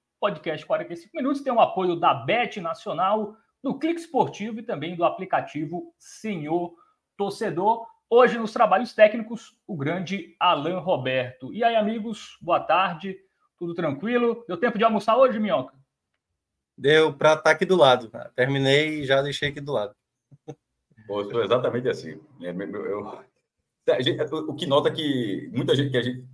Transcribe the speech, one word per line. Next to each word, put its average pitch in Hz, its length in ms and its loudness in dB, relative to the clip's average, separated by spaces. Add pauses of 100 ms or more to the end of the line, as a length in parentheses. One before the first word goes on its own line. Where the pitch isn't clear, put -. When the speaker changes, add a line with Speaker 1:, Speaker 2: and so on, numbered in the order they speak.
(180)
Speaker 1:
podcast 165 460 -4
Quarenta 165 300 -4
e - 20 -10
cinco - 180 -20
Minutos 277 280 -4
tem 254 100 -4
o 226 80 4
apoio 180 340 2
da 156 200 2
Bet 156 440 -2
Nacional, 190 760 -4 (260)
do 262 160 -4
Clique 339 220 -2
Esportivo 220 600 -4
e - 20 -14
também 170 340 -8
do 170 80 0
aplicativo 160 920 -4
Senhor 170 840 -6 (360)
Torcedor. 202 680 -2 (220)
Hoje, 240 300 6
nos 220 120 -4
trabalhos 233 440 2
técnicos, 214 600 2 (120)
o 202 100 -10
grande 170 640 -6
Alan 170 380 2
Roberto. 131 720 -2
E 220 100 -4
aí, 233 140 2
amigos, 214 640 -4
boa 160 200 0
tarde, 180 540 0 (440)
tudo 170 160 -8
tranquilo? 220 720 -2
Deu 175 80 -6
tempo 220 220 -2
de 214 60 2
almoçar 226 340 2
hoje, 247 200 6
Minhoca? 175 360 -2 (1040)
Speaker 2:
Deu 151 340 6
pra 156 240 4
tá 156 140 2
aqui 160 160 2
do 185 100 4
lado, 127 320 6
cara. - 260 -14
Terminei 139 640 2
e 143 40 -6
já 135 160 2
deixei 143 300 -4
aqui 143 100 -12
do 143 100 -10
lado. 104 240 -4 (1120)
Speaker 3:
Pô, 101 140 -4
eu 101 100 -6
sou 113 140 0
exatamente 120 460 0
assim. 80 280 -8 (220)
É, 87 140 -10
meu, 98 120 -6
meu, - 200 -8
eu, 104 360 -8 (680)
a 139 100 2
gente, 139 220 -2
o, 156 300 -6
o - 20 -8
que - 100 -8
nota 147 240 2
é 151 40 2
que 123 600 -4
muita 139 240 2
gente 135 140 0
quer 127 80 0
a 117 40 0
gente 123 320 -6